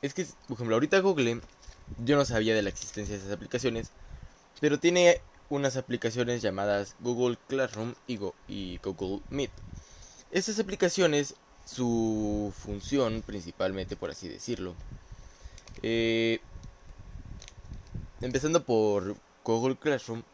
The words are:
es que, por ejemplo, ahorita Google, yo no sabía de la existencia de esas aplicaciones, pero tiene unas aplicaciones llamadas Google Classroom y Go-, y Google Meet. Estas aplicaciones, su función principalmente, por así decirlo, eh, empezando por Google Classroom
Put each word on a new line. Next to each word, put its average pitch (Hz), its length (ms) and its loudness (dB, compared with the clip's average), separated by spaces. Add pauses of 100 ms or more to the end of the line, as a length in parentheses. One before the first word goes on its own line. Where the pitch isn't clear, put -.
es 139 120 -4
que, 180 120 -4 (220)
por 123 80 -6
ejemplo, 113 200 0
ahorita 151 240 6
Google, 139 420 2 (640)
yo 139 120 4
no 143 100 6
sabía 113 300 4
de 107 60 4
la 101 80 2
existencia 104 460 -8
de 98 60 -8
esas 98 120 -6
aplicaciones, 120 580 -4 (680)
pero 147 200 4
tiene 175 420 8 (280)
unas 139 280 0
aplicaciones 120 640 0
llamadas 101 600 0
Google 120 360 2 (100)
Classroom 120 460 -2 (140)
y 123 100 -4
Go-, 98 160 -6 (140)
y 95 300 -8
Google 95 520 -4
Meet. 131 220 -4 (800)
Estas 196 280 0
aplicaciones, 180 760 2 (300)
su 107 920 0
función 110 680 0
principalmente, 95 720 -4
por 87 140 -6
así 85 180 -10
decirlo, 90 460 -6 (1080)
eh, 113 560 2 (1800)
empezando 135 420 2
por 104 520 2 (280)
Google 117 320 2
Classroom 117 480 -2 (100)